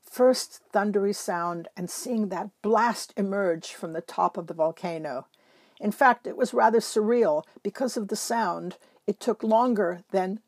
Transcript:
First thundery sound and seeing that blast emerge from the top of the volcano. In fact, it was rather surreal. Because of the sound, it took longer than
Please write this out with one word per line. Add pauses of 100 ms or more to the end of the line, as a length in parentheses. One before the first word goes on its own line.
First (100)
thundery
sound
and
seeing
that (120)
blast
emerge
from
the
top
of
the
volcano. (540)
In
fact,
it
was
rather
surreal. (180)
Because
of
the
sound, (280)
it
took
longer
than